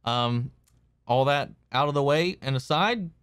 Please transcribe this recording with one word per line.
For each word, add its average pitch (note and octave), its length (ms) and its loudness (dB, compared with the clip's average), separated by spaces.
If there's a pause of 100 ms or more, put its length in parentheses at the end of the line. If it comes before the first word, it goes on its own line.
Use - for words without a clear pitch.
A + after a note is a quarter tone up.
Um, A#2+ 460 0 (560)
all B2+ 180 2
that C#3+ 260 0 (220)
out C#3 160 2
of C#3+ 60 -2
the C#3+ 80 2
way D#3 400 2
and C3+ 120 -2
aside F3 560 -2 (120)